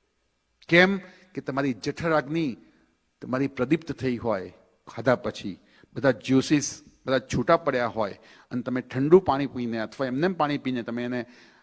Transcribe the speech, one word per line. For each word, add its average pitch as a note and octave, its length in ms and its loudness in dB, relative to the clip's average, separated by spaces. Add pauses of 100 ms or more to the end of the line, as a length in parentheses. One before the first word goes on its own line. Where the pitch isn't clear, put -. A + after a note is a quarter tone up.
(680)
કેમ F#3 300 6 (360)
કે C3+ 60 -8
તમારી C#3 320 -2
જઠરાગ્નિ D3 840 -2 (640)
તમારી C3 280 -2
પ્રદીપ્ત C#3 440 -2
થઈ B2 240 -4
હોય G2+ 360 -4 (340)
ખાધા A#2 300 0
પછી, G#2 420 -8 (360)
બધા C3+ 160 2
જ્યુસીસ C3 720 2 (240)
બધા C3 120 2
છૂટા C3+ 380 2
પડ્યા C3+ 300 0
હોય G#2 320 -4 (320)
અને B2 120 -6
તમે B2+ 180 -4
ઠંડુ C#3+ 380 6
પાણી C#3+ 280 0
પીને A#2 320 -4
અથવા A2 280 -4
એમને C3 200 -2
એમ G3 60 0
પાણી D3 260 -2
પીને B2+ 240 -4
તમે A#2+ 220 -6
એને, B2 220 -4 (360)